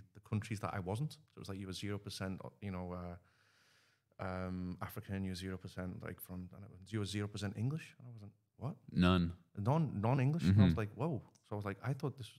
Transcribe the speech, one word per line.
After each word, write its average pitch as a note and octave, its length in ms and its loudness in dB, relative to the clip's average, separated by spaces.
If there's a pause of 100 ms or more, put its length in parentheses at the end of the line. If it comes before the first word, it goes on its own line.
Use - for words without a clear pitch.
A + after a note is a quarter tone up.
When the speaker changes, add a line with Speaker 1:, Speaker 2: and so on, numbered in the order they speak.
(140)
Speaker 1:
the - 60 -20
countries G#2 400 -2
that F#2 140 -4
I G2+ 60 -2
wasn't. G#2+ 320 -2
So - 240 -20
it - 20 -16
was - 100 -12
like G2 120 -8
you F#2+ 80 -8
were F#2+ 40 -6
zero G2+ 260 -4
percent, F#2+ 420 -6 (200)
you G2+ 120 -6
know, F2+ 200 -6
uh, F2 240 -8 (1040)
um, F#2 640 -2
African, G2 400 -6
you F#2+ 80 -2
were F2+ 60 -6
zero F#2 200 -6
percent, F2+ 460 -8
like, E2 180 -8
from, F2+ 360 -10
and G2 80 -14
it G2+ 60 -18 (100)
was, F#2+ 120 -14
you A2 60 0
were G2+ 80 0
zero G2+ 220 -2
percent G2+ 280 -6
English. C#3 420 -2
And B2 100 -18
I - 20 -14
wasn't, G#2 220 -14 (240)
"What?" - 200 -6 (140)
Speaker 2:
None. F2+ 420 8 (240)
Speaker 1:
Non, A#2+ 440 2
non-English. C3+ 440 4
And G2+ 160 10
I G2 40 12
was E2+ 80 10
Speaker 2:
Mm-hmm. D#2+ 80 2
Speaker 1:
like, G#2 140 -4
"Whoa." B2+ 280 0 (260)
So - 40 -10
I G#2 40 -2
was G#2 80 -4
like, G2 200 -2
"I B2+ 80 0
thought C3+ 240 -4
this," A#2 220 -12